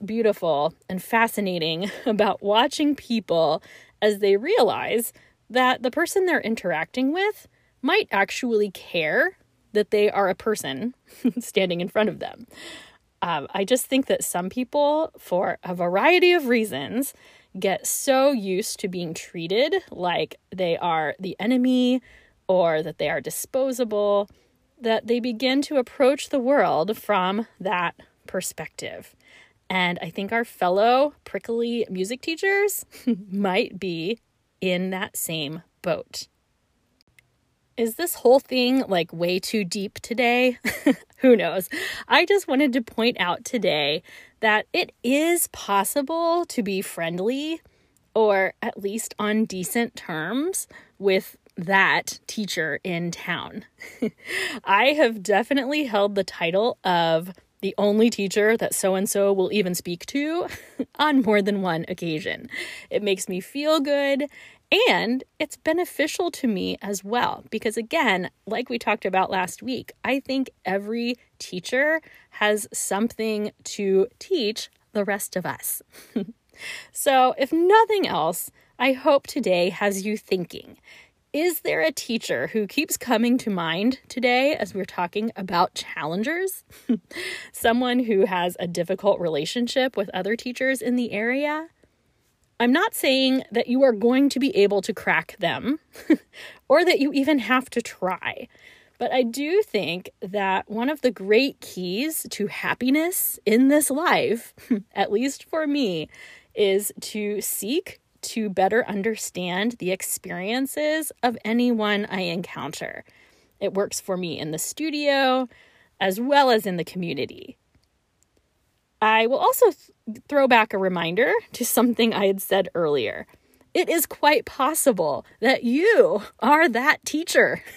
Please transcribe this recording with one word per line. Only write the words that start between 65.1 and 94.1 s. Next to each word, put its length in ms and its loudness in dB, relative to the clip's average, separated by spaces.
it's 180 -6
beneficial 760 -2
to 140 -4
me 360 -2
as 200 -6
well, 480 -2
because 260 -4
again, 540 0
like 220 -4
we 100 -4
talked 260 -4
about 260 2
last 320 -4
week, 300 -8
I 160 -2
think 300 -4
every 520 -4
teacher 640 -2
has 420 0
something 800 -4
to 420 2
teach 520 -4
the 120 -2
rest 320 -4
of 100 -4
us. 360 -6
<laughs> 80 -2
So 480 4
if 140 -2
nothing 560 4
else, 420 -2
I 120 2
hope 360 2
today 400 2
has 360 -2
you 120 -2
thinking. 600 -6
Is 280 0
there 220 -2
a 100 2
teacher 560 -4
who 180 -2
keeps 300 -4
coming 420 2
to 120 -4
mind 580 0
today 480 2
as 160 -6
we're 140 -6
talking 500 -4
about 380 0
challengers? 920 -6
<laughs> 100 2
Someone 480 2
who 240 4
has 340 0
a 80 -4
difficult 540 0
relationship 760 -2
with 200 -4
other 220 -2
teachers 440 -4
in 160 -2
the 160 -4
area? 560 -2
I'm 140 4
not 220 2
saying 580 2
that 160 0
you 140 2
are 100 8
going 380 4